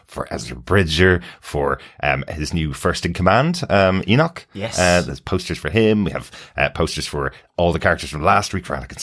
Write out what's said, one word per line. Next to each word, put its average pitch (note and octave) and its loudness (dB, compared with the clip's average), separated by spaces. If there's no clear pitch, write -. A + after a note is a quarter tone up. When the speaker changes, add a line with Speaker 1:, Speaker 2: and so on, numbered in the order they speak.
Speaker 1:
for - -10
Ezra - -10
Bridger, F2+ 4
for, C#2+ -4
um, C#2+ 0
his D2+ -6
new D#2 -2
first E2+ -2
in E2+ 0
command, B2 2
um, F#2+ 2
Enoch. D3 0
Speaker 2:
Yes. G2 -6
Speaker 1:
Uh, F2+ 4
there's C#2 -10
posters - -4
for D#2 -6
him. G#2+ 4
We D#2+ -2
have, - -10
uh, C#2+ 0
posters D#2 -4
for C#2 -6
all F2 2
the E2 -2
characters E2 0
from D2+ -6
last G2+ 2
week, F#2+ -6
for C#2 -6
Anakin B1+ -12